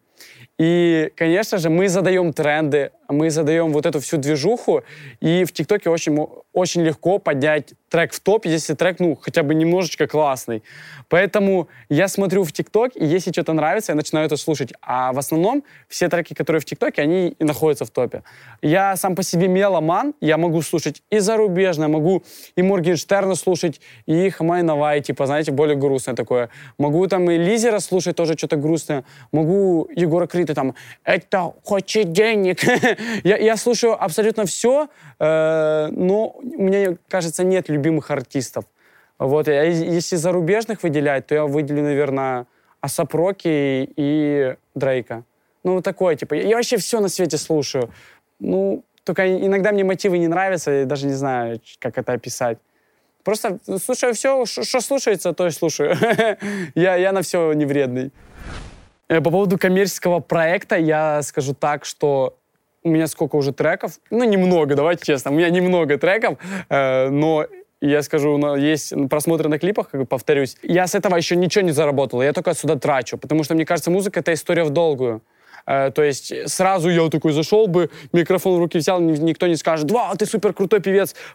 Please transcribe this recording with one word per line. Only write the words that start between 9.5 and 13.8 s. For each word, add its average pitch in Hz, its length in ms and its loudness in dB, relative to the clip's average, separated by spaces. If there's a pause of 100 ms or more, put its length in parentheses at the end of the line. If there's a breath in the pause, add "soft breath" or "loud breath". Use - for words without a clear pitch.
немножечко 165 520 2
классный. 135 560 -2 (460 loud breath)
Поэтому 190 600 2 (200 loud breath)
я 170 200 2
смотрю 196 340 0
в 151 100 -4
TikTok, 220 440 0
и 160 100 -2
если 180 260 0
что-то 165 220 -2
нравится, 165 380 0